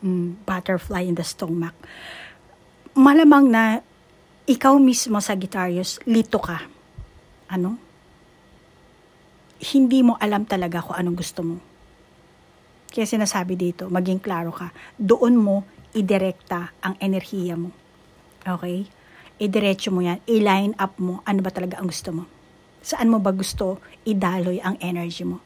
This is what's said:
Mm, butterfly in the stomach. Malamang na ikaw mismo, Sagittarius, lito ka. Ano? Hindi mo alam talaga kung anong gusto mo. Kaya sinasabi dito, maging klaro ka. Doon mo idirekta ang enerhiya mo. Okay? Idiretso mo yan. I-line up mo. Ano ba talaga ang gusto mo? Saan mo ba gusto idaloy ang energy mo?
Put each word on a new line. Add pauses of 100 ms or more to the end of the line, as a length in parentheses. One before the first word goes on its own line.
Mm,
butterfly
in
the
stomach. (1200)
Malamang
na (640)
ikaw
mismo,
Sagittarius,
lito
ka. (880)
Ano? (1800)
Hindi
mo
alam
talaga
kung
anong
gusto
mo. (1400)
Kaya
sinasabi
dito,
maging
klaro
ka. (240)
Doon
mo (320)
idirekta
ang
enerhiya
mo. (720)
Okay? (560)
Idiretso
mo
yan.
I-line
up
mo.
Ano
ba
talaga
ang
gusto
mo? (600)
Saan
mo
ba
gusto (240)
idaloy
ang
energy
mo?